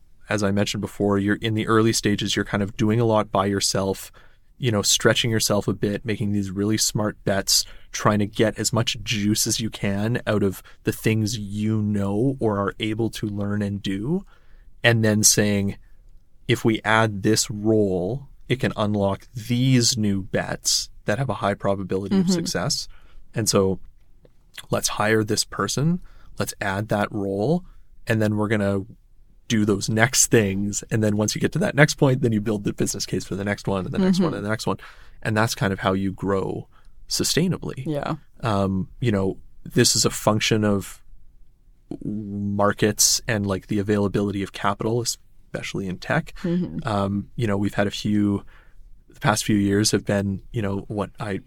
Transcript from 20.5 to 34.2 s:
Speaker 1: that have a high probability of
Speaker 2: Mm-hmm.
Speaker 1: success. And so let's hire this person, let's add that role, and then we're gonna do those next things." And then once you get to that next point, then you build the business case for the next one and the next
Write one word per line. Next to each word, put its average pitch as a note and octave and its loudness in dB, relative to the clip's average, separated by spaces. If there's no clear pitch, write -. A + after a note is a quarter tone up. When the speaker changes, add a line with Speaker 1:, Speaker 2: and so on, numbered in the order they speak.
Speaker 1:
that G#2+ 0
have C3 -2
a G#2 -2
high G2+ 0
probability G2 -2
of F#3+ 4
Speaker 2:
Mm-hmm. F#3+ 2
Speaker 1:
success. C#3+ -2
And G#2+ 0
so F#2+ 2
let's A2 0
hire A2 2
this G2+ -2
person, D#3 -2
let's G2+ -4
add G#2 -2
that G#2 0
role, G#2 0
and A2+ 2
then G#2+ 2
we're G#2 0
gonna G2 0
do G#2+ 2
those G2+ 2
next A2 2
things." G2+ 2
And A2 0
then G#2 2
once G#2+ 0
you - -4
get - 0
to D3 -2
that G3+ 0
next D3+ 4
point, C3 2
then A#2+ 2
you G#2+ 2
build G#2 -2
the A2 -2
business G2+ -4
case - -4
for - -8
the G2 -4
next G2+ -2
one F#2+ -2
and - -6
the - -2
next F#3 4